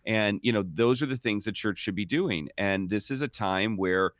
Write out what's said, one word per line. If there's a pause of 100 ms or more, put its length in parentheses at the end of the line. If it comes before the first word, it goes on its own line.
And,
you
know,
those
are
the
things
the
church
should
be
doing. (100)
And
this
is
a
time
where,